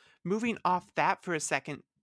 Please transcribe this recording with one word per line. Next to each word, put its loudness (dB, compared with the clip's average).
moving -2
off 0
that 2
for -4
a 0
second, -4